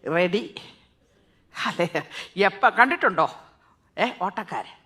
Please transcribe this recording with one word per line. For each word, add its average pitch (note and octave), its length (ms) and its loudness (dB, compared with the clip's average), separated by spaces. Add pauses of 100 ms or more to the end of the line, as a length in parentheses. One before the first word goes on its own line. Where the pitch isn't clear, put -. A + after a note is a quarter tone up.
റെഡി. F3+ 480 0 (1080)
അല്ലേ? E3 440 -2 (260)
എപ്പ G3 340 4
കണ്ടിട്ടുണ്ടോ? A#3+ 640 2 (680)
ഏ, A3 120 0 (120)
ഓട്ടക്കാര്. - 640 -8